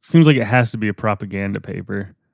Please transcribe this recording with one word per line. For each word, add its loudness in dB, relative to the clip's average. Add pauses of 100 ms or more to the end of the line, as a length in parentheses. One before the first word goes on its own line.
seems 4
like 4
it -2
has 2
to -8
be -2
a -4
propaganda -6
paper. -10 (180)